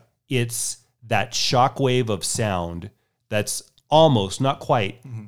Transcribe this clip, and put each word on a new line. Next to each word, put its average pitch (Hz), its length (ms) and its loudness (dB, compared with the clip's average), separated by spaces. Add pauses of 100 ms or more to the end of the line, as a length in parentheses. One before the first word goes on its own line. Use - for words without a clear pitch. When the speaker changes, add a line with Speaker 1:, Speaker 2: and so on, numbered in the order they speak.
(280)
Speaker 1:
It's 120 500 -4 (280)
that 107 260 0
shockwave 127 760 2
of 98 160 -4
sound 90 680 -4 (380)
that's 104 340 -4 (280)
almost, 135 500 4
not 135 200 0
quite, 135 440 -2
Speaker 2:
Mm-hmm. 113 240 -14